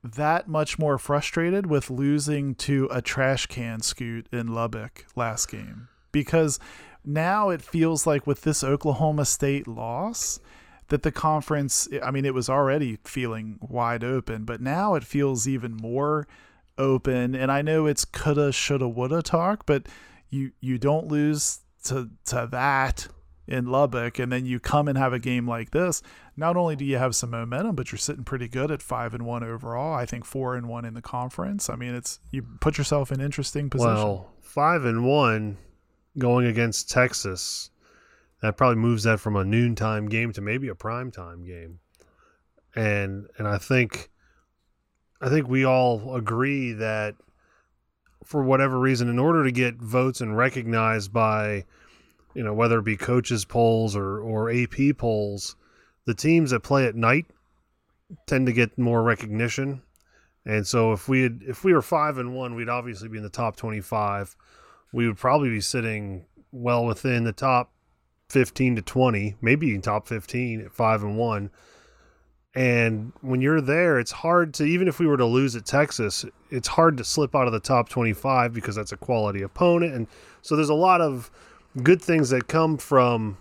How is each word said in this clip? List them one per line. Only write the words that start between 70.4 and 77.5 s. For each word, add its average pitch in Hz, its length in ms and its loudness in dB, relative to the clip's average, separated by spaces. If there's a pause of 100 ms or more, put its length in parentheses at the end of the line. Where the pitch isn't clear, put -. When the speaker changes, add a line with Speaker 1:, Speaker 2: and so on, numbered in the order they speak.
Speaker 2:
at - 100 -16
five 110 300 2
and 104 160 -4
one. 107 320 -2 (1080)
And 120 560 2 (100)
when 127 200 0
you're 147 200 4
there, 151 380 4
it's 117 120 -4
hard 170 440 2
to, 156 80 0
even 175 240 4
if 160 120 -2
we 170 60 4
were 147 120 4
to 123 80 4
lose 123 300 4
at 110 100 -8
Texas, 135 600 0 (240)
it's 127 180 -4
hard 165 300 4
to 117 60 -6
slip - 320 0
out 131 120 4
of 113 60 0